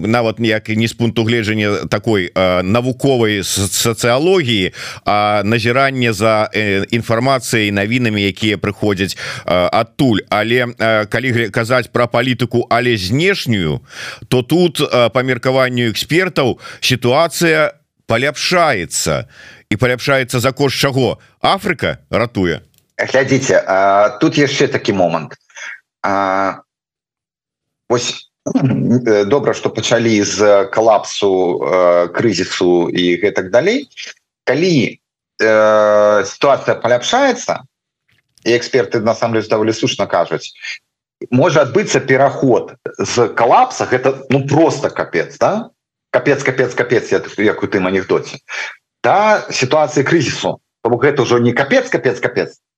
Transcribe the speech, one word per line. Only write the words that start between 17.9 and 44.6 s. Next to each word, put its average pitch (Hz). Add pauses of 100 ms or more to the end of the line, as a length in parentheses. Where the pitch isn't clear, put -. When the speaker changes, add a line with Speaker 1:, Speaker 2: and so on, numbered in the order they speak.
Speaker 1:
паляпшаецца. 120 (420)
І 107
паляпшаецца 127
за 127
кошт 139
чаго? 131 (240)
Афрыка 160 (100)
ратуе? 92 (360)
Speaker 2:
Глядзіце, 127
а, 98 (100)
тут 156
яшчэ 139
такі -
момант. 82 (680)
А, 95 (1300)
вось, - (180)
э, 117
добра, 117
што -
пачалі 113
з 101
калапсу, 98
э, 87
крызісу 90
і 87
гэтак 95
далей. 202 (560)
Калі, 156 (420)
э, 107
сітуацыя 127
паляпшаецца, 123 (840)
і 117
эксперты 120
насамрэч 113
даволі 107
слушна -
кажуць, 82 (760)
можа 143
адбыцца 185
пераход 131 (180)
з 107
калапса, 151
гэта, 131
ну, 135
проста 143